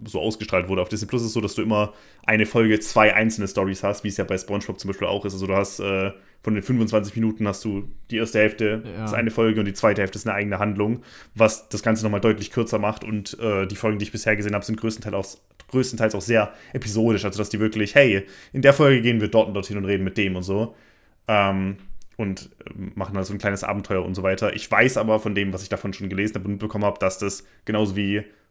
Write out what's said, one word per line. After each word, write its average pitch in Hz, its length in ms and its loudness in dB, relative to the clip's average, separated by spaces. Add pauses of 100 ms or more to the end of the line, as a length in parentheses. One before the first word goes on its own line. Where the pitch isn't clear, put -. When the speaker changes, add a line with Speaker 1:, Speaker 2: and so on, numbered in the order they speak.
Speaker 1:
so 95 140 -6
ausgestrahlt 92 480 -2
wurde, 92 140 0
auf 90 60 -4
Disney 107 200 -6
Plus 120 140 -2
ist 113 60 -2
es 107 40 -6
so, 117 80 0
dass 101 140 -4
du 110 80 -2
immer 104 300 0 (320)
eine 110 220 2
Folge 110 320 4
zwei 107 360 4
einzelne 110 340 0
Storys 95 340 -2
hast, 101 220 -2
wie 104 40 -2
es 98 80 -6
ja 98 80 -2
bei 95 140 -2
SpongeBob 101 400 -6
zum 98 100 -10
Beispiel 95 200 -4
auch 98 160 -2
ist. 98 80 -4
Also 95 140 -6
du 95 100 0
hast, 98 240 -2
äh, 98 320 -2 (340)
von 110 80 0
den 101 80 -2
fünfundzwanzig 110 540 0
Minuten 110 320 0
hast 98 160 -4
du 98 240 -4 (200)
die 113 100 -4
erste 113 200 -2
Hälfte, 107 460 2
Speaker 2:
Ja. 104 200 -10
Speaker 1:
ist 110 100 -4
eine 113 180 0
Folge 110 260 4
und 101 80 0
die 98 80 -4
zweite 104 260 2
Hälfte 95 160 -2
ist 107 120 -6
eine 98 80 -2
eigene 101 240 -2
Handlung, 104 420 0 (320)
was 110 360 4
das - 120 -6
Ganze 110 220 2
nochmal 104 160 0
deutlich 104 320 2
kürzer 113 260 0
macht 104 240 -2
und, 107 380 -6
äh, 101 260 0
die 98 80 -6
Folgen, 107 240 0
die 104 60 -2
ich - 80 -10
bisher 107 240 0
gesehen 104 180 -2
habe, 104 100 -2
sind 110 140 -4
größtenteils 110 380 -4
aus-, - 260 -6 (240)
größtenteils 113 480 0
auch 98 60 -2
sehr 110 320 2 (200)
episodisch, 110 520 2
also 98 140 -4
dass 104 100 -2
die 107 100 -4
wirklich, 107 380 2
hey, 110 300 6 (260)
in 135 100 -4
der 135 120 8
Folge 135 280 6
gehen 117 180 2
wir 107 60 0
dort 110 220 4
und 98 60 -8
dorthin 101 220 -6
und 98 100 -4
reden 95 180 0
mit 95 140 -4
dem 95 180 0
und 90 80 -6
so, 104 320 -2 (500)
ähm, 98 520 2 (380)
und, 98 340 -6 (140)
äh, - 60 -16 (240)
machen 98 220 -6
halt 95 100 -2
so 101 60 -8
ein 98 80 -8
kleines 98 240 -2
Abenteuer 101 400 -2
und 92 100 -4
so 95 80 -6
weiter. 95 320 0
Ich - 160 -8
weiß 117 280 4
aber 110 200 2
von 107 160 -4
dem, 98 180 0
was 92 120 -8
ich - 40 -16
davon 101 260 -6
schon 101 140 -8
gelesen 101 280 -2
habe 92 80 -6
und 101 80 -4
mitbekommen 104 320 -4
habe, 101 160 0
dass 95 180 0
das - 260 -6 (200)
genauso 107 320 0
wie 101 260 0 (280)